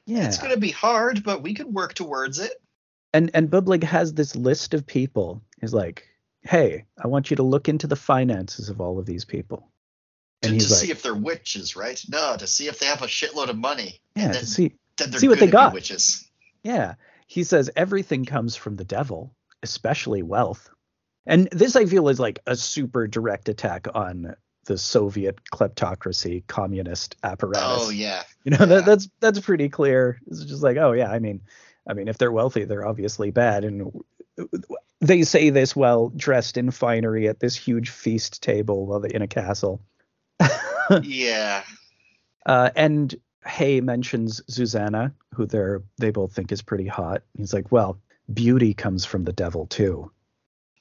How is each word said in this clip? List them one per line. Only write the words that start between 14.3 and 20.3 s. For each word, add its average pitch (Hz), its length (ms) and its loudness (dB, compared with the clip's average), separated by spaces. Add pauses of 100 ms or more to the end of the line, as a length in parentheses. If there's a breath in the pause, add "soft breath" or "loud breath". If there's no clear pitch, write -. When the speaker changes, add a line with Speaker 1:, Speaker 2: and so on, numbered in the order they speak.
Speaker 1:
to 127 40 -2
Speaker 2:
then, 120 80 -6
Speaker 1:
see, 185 280 0 (220)
Speaker 2:
then 147 140 -4
they're 127 80 -4
Speaker 1:
see 262 100 8
what 214 120 8
they 240 80 10
Speaker 2:
gonna - 20 4
be - 20 8 (180)
Speaker 1:
got. - 40 -4
Speaker 2:
witches. - 500 -2 (380)
Speaker 1:
Yeah. 185 320 -2 (320 soft breath)
He - 160 -6
says, 147 320 4
"Everything 185 520 0
comes 117 280 -4
from 104 220 -10
the 95 80 -10
devil, 107 500 -8 (300)
especially 113 580 -4
wealth." 98 480 -2 (560)